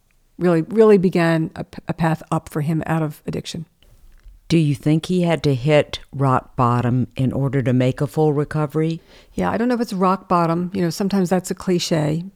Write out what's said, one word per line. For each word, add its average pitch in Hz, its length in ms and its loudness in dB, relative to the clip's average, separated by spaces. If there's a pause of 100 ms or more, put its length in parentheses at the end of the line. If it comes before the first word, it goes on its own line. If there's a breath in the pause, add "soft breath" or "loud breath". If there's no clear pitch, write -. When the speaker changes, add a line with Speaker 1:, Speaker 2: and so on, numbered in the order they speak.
(380)
Speaker 1:
really, 170 240 2
really 214 360 6
began 165 580 0
a, - 100 -10 (220)
a - 60 -6
path 160 380 -2
up 160 180 -4
for 160 120 -6
him 156 240 -2
out 160 160 -2
of 156 240 -6
addiction. - 400 -10 (840)
Speaker 2:
Do 165 80 4
you 147 180 2
think 156 320 0
he 180 160 0
had 165 200 0
to 143 120 2
hit 143 440 2 (140)
rock 131 420 0
bottom 120 600 0
in 131 160 0
order 135 300 -2
to 123 120 0
make 127 280 2
a 143 60 -2
full 156 260 0
recovery? 156 680 -2 (320 soft breath)
Speaker 1:
Yeah, 180 160 -2
I 190 80 -4
don't 233 100 0
know 254 60 0
if 233 80 -2
it's 226 120 -6
rock 190 340 0
bottom. 170 460 0
You 196 80 -2
know, 170 80 0
sometimes 190 400 -2
that's 180 200 -2
a 185 60 -4
cliche, 165 680 -2 (120)